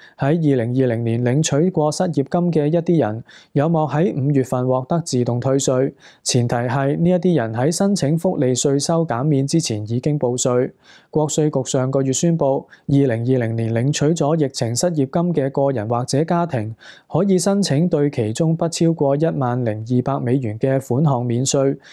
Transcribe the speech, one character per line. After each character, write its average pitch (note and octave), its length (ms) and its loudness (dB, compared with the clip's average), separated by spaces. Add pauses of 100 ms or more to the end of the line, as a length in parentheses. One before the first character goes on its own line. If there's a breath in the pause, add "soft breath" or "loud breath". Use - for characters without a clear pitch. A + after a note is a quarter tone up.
(200 loud breath)
喺 C#3 160 2
二 C#3 300 2
零 B2+ 180 0
二 C3 100 2
零 A#2 120 -2
年 A#2 180 0
領 B2 180 2
取 D#3+ 300 0
過 D3+ 180 0
失 E3 140 -2
業 F3 100 -2
金 E3+ 380 0
嘅 D3+ 160 0
一 E3 120 2
啲 E3 200 2
人， A2 240 -2 (300 loud breath)
有 D3 160 2
望 D#3 180 2
喺 D3+ 260 0
五 C#3 180 -2
月 C3+ 120 2
份 B2+ 240 -2
獲 B2+ 220 0
得 E3+ 100 0
自 B2+ 240 -2
動 A#2+ 160 -2
退 C3+ 180 0
稅， C3+ 360 0 (300 loud breath)
前 A#2+ 220 0
提 A#2+ 80 -2
係 C3+ 440 -2
呢 E3+ 120 2
一 F3+ 40 4
啲 F3 240 2
人 A2+ 160 -2
喺 B2+ 180 0
申 G3 240 0
請 D#3+ 240 0
福 F#3 160 0
利 B2+ 180 2
稅 C#3 240 0
收 E3 280 0
減 A#2+ 180 -2
免 C#3 240 2
之 E3 140 2
前 G#2+ 220 -4
已 A#2 180 -4
經 D3 180 0
報 B2+ 180 0
稅。 B2 340 0 (380 loud breath)
國 D3+ 200 0
稅 D3+ 200 0
局 C#3 200 -2
上 C3 200 0
個 C3+ 120 0
月 C3+ 100 0
宣 E3 240 2
布， C#3+ 320 0 (200 loud breath)
二 C#3 100 2
零 C#3 140 4
二 A#2+ 340 0
零 A2+ 100 -2
年 A2+ 180 -2
領 B2 200 0
取 D3 140 0
咗 E3 300 2
疫 C#3+ 120 0
情 A#2 260 -4
失 F3+ 120 0
業 F3 80 -4
金 E3+ 380 0
嘅 C#3 160 0
個 C#3 220 0
人 G#2+ 160 -4
或 A#2+ 160 -2
者 C3+ 220 0
家 E3+ 200 0
庭， A2+ 300 -6 (340 loud breath)
可 D#3+ 140 0
以 F#3+ 160 2
申 G3+ 220 0
請 E3 260 2
對 D3 220 0
其 A2+ 240 -2
中 D#3+ 240 0
不 E3+ 100 -2
超 E3 240 0
過 C#3+ 240 0
一 D3+ 120 0
萬 B2+ 360 -2
零 A2 260 -4
二 B2 140 2
百 C#3 180 -4
美 B2+ 140 0
元 A2+ 240 -4
嘅 C3+ 260 0
款 B2 200 0
項 B2+ 200 0
免 B2 200 -2
稅， C#3 320 0 (160 loud breath)